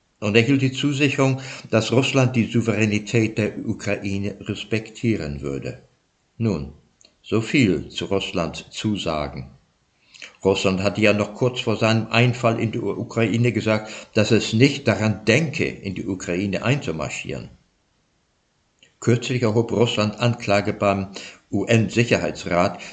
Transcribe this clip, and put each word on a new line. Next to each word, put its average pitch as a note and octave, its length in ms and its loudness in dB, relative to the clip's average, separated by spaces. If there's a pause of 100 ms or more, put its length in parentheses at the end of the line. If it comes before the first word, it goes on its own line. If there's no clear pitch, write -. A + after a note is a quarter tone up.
(200)
und G#2 160 0
erhielt A#2+ 260 4
die B2+ 100 0
Zusicherung, C3+ 680 0 (280)
dass A2 220 2
Russland B2+ 440 4
die A2+ 100 4
Souveränität A2 920 0
der G#2 160 0 (120)
Ukraine G2+ 760 -4
respektieren G2 1000 -4
würde. C2 400 -6 (560)
Nun, E2 360 -2 (480)
so G#2+ 200 0
viel G#2 480 2
zu - 160 -8
Russlands F2+ 680 -4
Zusagen. D#2 800 -4 (920)
Russland F#2+ 380 2
hatte G2 200 0
ja G#2 120 6
noch G#2 220 -2
kurz B2 240 -2
vor G#2+ 180 -2
seinem A2+ 300 2
Einfall A#2 520 2
in A#2 120 -2
die A#2+ 80 -4
U-, G2 120 -4
Ukraine A2+ 600 0
gesagt, G#2+ 400 -2 (220)
dass G#2+ 180 4
es G#2+ 220 2
nicht C3 340 4
daran G#2 380 0
denke, B2+ 400 2
in F#2+ 280 -6
die - 140 -8
Ukraine F#2 560 -4
einzumarschieren. D#2 840 -4 (1500)
Kürzlich A#2+ 420 0
erhob A2+ 300 2
Russland G#2+ 480 0
Anklage G#2 540 0
beim G2 340 0 (440)
U-N-Sicherheitsrat, G2 1300 0 (140)